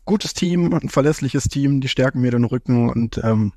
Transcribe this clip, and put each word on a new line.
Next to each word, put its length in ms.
gutes 280
Team, 400
ein 140
verlässliches 600
Team, 320
die 80
stärken 320
mir 100
den 140
Rücken 440
und, 320
ähm, 360